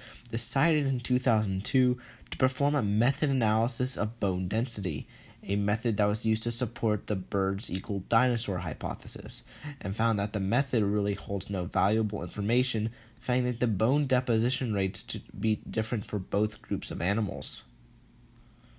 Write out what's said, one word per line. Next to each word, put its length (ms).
decided 560
in 140
two 180
thousand 460
two 340
to 80
perform 360
a 80
method 480
analysis 680
of 240
bone 280
density, 580
a 140
method 400
that 100
was 180
used 200
to 60
support 560
the 100
birds 540
equal 380
dinosaur 500
hypothesis, 840
and 160
found 220
that 140
the 80
method 420
really 320
holds 360
no 140
valuable 580
information, 680
finding 380
the 100
bone 400
deposition 680
rates 300
to 180
be 300
different 380
for 120
both 440
groups 280
of 120
animals. 600